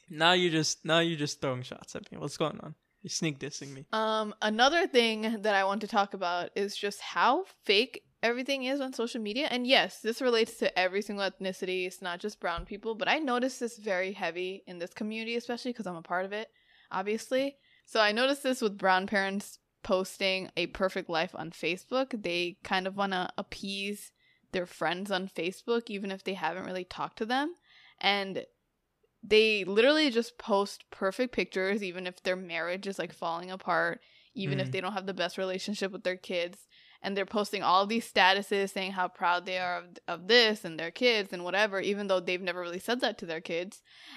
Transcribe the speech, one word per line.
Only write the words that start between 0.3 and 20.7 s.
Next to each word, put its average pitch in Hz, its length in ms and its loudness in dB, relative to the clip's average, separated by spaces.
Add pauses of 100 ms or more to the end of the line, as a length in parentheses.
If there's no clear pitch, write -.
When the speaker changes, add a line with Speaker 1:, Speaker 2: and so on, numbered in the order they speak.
Speaker 1:
you're 180 180 4
just, 156 340 0
now 160 140 4
you're 170 180 2
just 143 240 -4
throwing 127 220 -2
shots - 320 -14
at - 160 -12
me. - 60 -12
What's 147 200 -8
going 151 240 -2
on? - 140 -14 (260)
You're 180 80 -12
sneak 151 300 -2
dissing 139 340 -10
me. 135 180 -16
Speaker 2:
Um, 220 500 0
another 247 460 4
thing 220 540 2
that 208 140 4
I 196 100 6
want 196 160 0
to 208 60 -6
talk 202 260 2
about 175 420 -2
is 202 220 -2
just 202 240 -4
how 240 420 4 (220)
fake 220 380 2 (180)
everything 254 420 0
is 269 160 -2
on 262 140 -6
social 240 280 -4
media. 214 300 -2
And 247 160 -2
yes, 196 320 4
this 226 220 -2
relates 233 380 2
to 196 200 0
every 185 220 2
single 202 280 -4
ethnicity. 185 560 -4
It's - 160 -10
not 175 200 -6
just 208 180 -8
brown 170 260 -4
people, 220 300 -6
but - 140 -2
I 262 100 6
noticed 254 400 0
this 240 180 -6
very 196 360 -2
heavy 185 540 -4
in 180 120 -14
this 175 140 -8
community, 220 420 -4
especially 240 380 -4
'cause 214 120 -8
I'm 180 120 -6
a 160 40 -12
part 180 220 -2
of 196 80 -6
it, 214 180 -6 (420)
obviously. 226 640 -2 (280)
So - 140 0
I 208 140 6
noticed 262 300 2
this 254 180 0
with 202 160 0
brown 190 280 4
parents 196 540 -2 (240)
posting 190 720 0
a 170 120 0
perfect 185 420 -2